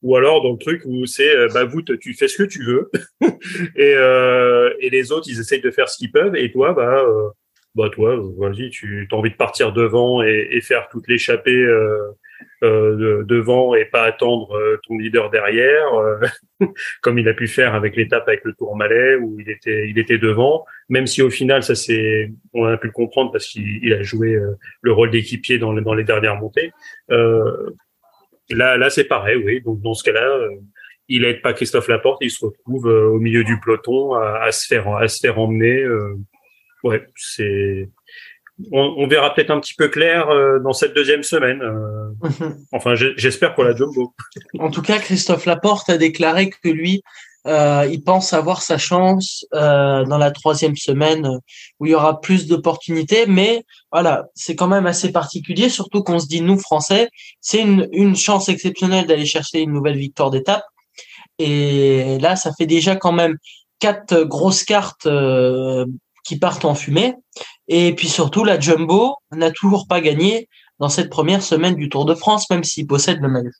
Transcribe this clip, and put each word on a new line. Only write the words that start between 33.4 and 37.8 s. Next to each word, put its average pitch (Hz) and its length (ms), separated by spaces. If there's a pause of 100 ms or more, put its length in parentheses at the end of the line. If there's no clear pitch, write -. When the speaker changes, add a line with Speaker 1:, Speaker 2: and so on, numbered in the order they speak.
Speaker 1:
du 110 160
peloton 127 520
à, 110 300
à 113 100
se - 140
faire, 104 280
à 107 140
se - 120
faire 113 180
emmener, 113 400
euh, 107 380 (680)
ouais, 110 220 (100)
c'est, 98 720 (840)